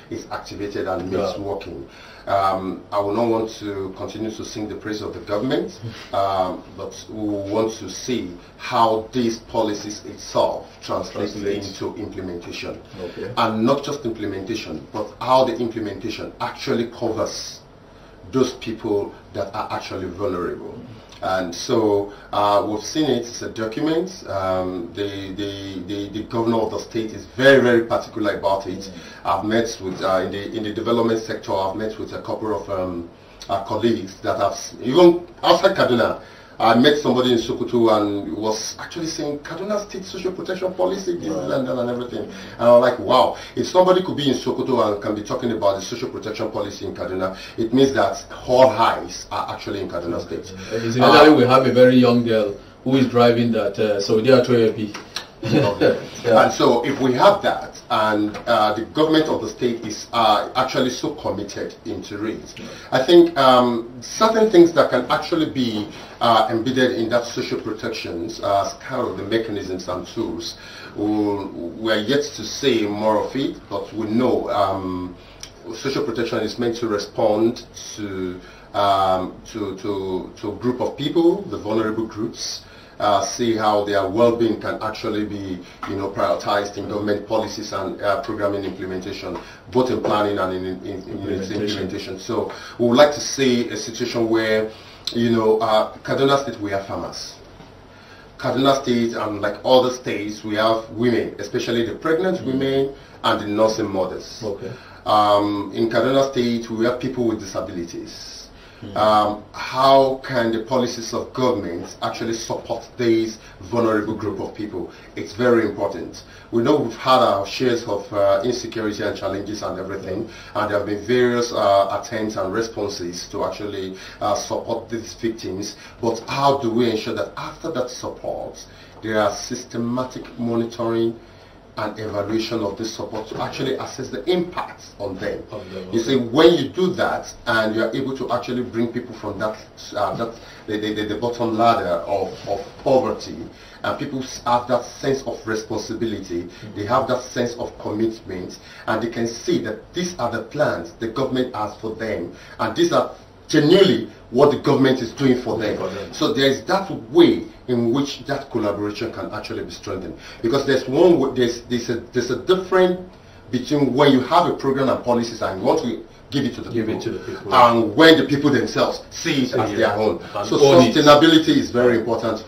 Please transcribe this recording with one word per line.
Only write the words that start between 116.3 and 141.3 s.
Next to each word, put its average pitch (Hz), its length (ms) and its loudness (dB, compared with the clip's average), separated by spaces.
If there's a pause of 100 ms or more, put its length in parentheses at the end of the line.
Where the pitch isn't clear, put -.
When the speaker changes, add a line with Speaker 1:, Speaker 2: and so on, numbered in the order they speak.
Speaker 1:
We 117 120 2
know 143 140 4
we've 120 200 -2
had 127 220 4
our 98 280 2
shares - 380 0
of, 101 260 -6
uh, 98 320 2
insecurity 110 600 -4
and 104 120 -2
challenges 101 480 -6
and 92 160 -6
everything, 95 520 -8 (240)
and 104 160 0
there 104 80 2
have - 80 -2
been 104 180 -4
various, 120 480 2
uh, 98 480 4
attempts 107 360 -6
and 95 180 -2
responses 95 800 -6
to 101 120 -4
actually, 95 540 -8 (240)
uh, 120 120 0
support - 540 -4
these 117 240 -8
victims. 104 640 -6 (240)
But 113 200 -2
how 139 360 2
do 120 140 -2
we 117 200 2
ensure 107 260 -2
that - 200 -6
after - 360 -10
that - 180 -4
support, - 760 -10 (380)
there 110 180 0
are 101 100 4
systematic 123 920 -6 (140)
monitoring 117 800 -2 (560)
and 107 220 -6
evaluation 107 640 -4
of 101 140 -4
this 113 160 -6
support - 360 -8
to - 120 -10
actually - 340 -4
assess - 340 -8
the - 220 -6
impact - 520 -4 (160)
on 95 180 -6
them? 98 260 -6 (100)
Speaker 2:
Of 98 100 -10 (100)
them, 92 200 -10
Speaker 1:
You 113 80 2
Speaker 2:
okay. 113 100 -2
Speaker 1:
see, 131 60 4
when 127 380 8
you 135 140 0
do 185 260 0
that - 380 -2 (140)
and 110 280 0
you 113 100 0
are - 120 -2
able 135 220 -4
to 123 140 -6
actually 123 320 -2
bring 117 240 -2
people - 260 -8
from 104 240 -10
that, 110 180 -4 (400)
uh, - 200 -2
that 117 180 -6 (320)
the, 107 120 -2
the, 107 160 -4
the, 107 100 -4 (100)
the - 0 -
bottom 113 420 -2